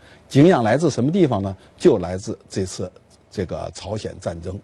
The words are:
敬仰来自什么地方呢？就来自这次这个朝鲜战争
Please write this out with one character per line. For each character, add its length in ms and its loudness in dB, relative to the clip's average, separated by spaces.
敬 180 6
仰 160 4
来 140 2
自 120 2
什 140 -2
么 80 0
地 140 2
方 160 0
呢？ 140 -6
就 200 4
来 180 -4
自 220 -8
这 160 -4
次 280 -10
这 160 -6
个 260 -8
朝 240 -10
鲜 220 -10
战 200 -8
争 240 -10